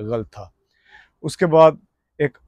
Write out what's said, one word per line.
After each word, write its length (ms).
गलत 260
था। 240
उसके 220
बाद 320
एक 280